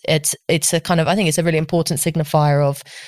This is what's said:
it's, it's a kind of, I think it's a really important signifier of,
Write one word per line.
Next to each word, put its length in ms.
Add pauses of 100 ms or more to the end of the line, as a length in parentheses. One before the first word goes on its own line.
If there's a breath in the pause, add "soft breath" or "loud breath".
it's, 280 (120)
it's 240
a 80
kind 200
of, 80
I 80
think 140
it's 100
a 40
really 140
important 420
signifier 640
of, 200 (240 loud breath)